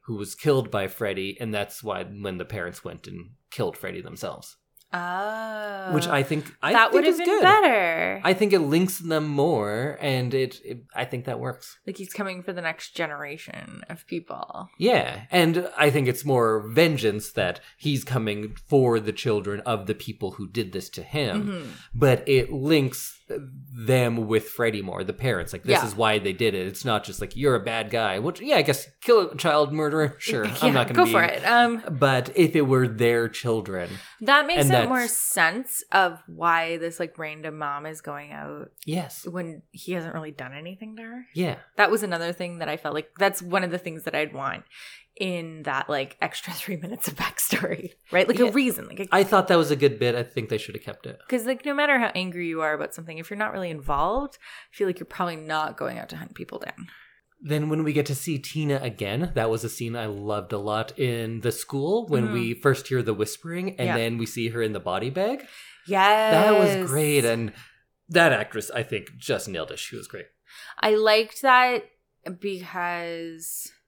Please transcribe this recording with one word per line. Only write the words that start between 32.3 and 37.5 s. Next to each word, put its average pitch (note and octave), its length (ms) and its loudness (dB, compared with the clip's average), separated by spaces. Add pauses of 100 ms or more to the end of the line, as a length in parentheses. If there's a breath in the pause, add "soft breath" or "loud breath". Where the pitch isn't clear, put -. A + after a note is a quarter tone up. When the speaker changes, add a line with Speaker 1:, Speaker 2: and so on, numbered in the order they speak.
Speaker 1:
if D#3+ 220 6
it D3+ 60 6
were C3 260 4
their A#2 400 2
children. G2 640 -4 (320 loud breath)
Speaker 2:
That C#4 240 6
makes E4+ 160 4
Speaker 1:
And - 100 6
Speaker 2:
it - 160 6
more B3+ 120 2
Speaker 1:
that's A#3 120 -2
Speaker 2:
sense F#3 680 0 (100)
of F3+ 340 2
why E3 520 0
this, E3 200 -8
like, E3 200 -6
random D#3 400 -10